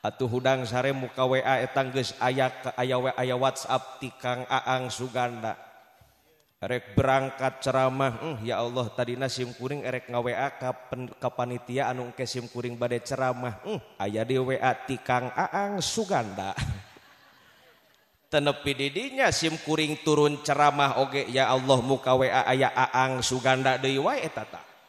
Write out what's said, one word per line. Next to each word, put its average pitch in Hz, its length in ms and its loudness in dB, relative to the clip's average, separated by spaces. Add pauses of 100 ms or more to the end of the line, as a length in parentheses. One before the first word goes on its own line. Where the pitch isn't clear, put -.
Atuh - 240 -2
hudang 127 400 2
sare 127 320 0
muka 131 320 -2
W 131 160 4
A 131 160 4
eta 131 320 0
geus 127 240 -2
aya 131 320 2
ka, 127 240 -6
aya 127 240 0
we-, 127 160 0
aya 127 240 0
WhatsApp 131 640 -2
ti 131 160 -8
Kang 123 320 -4
Aang 127 400 0
Suganda. 120 640 -4 (1120)
Erek 120 320 -4
berangkat 135 640 2
ceramah, 131 560 2
"Hmm, 143 240 -6
ya 113 240 -2
Allah, 120 240 -2
tadina 123 400 -4
sim 123 240 -4
kuring 127 320 -6
erek 123 240 -6
nga-wa 120 240 -2 (240)
ka 127 160 -4 (160)
pen-, 123 240 -8
ka - 160 -6
panitia 123 640 -2
anu 127 160 -6
engke 123 160 -6
sim 120 240 -6
kuring 120 320 -6
bade 120 240 0
ceramah. 123 640 -2
Hmm, 214 80 -4 (240)
aya 104 240 -2
di 131 160 2
W 131 160 0
A 127 160 2
ti - 240 -4
Kang 123 320 0
Aang 196 560 -2
Suganda." 110 720 -2
<laughs> - 280 -4 (1500)
Teu 147 80 4
nepi 143 320 0
di 139 160 -2
dinya 254 400 0
sim 160 320 0
kuring 156 400 0
turun 147 400 4
ceramah 143 560 4
oge, 135 320 0
"Ya 127 240 4
Allah, 131 240 6
muka 127 400 2
W 131 80 4
A 120 160 4
aya 131 320 4
Aang 127 480 2
Suganda 131 560 2
deui 135 240 0
wae 226 240 0
eta 113 160 -6
tah." 85 240 -14 (220)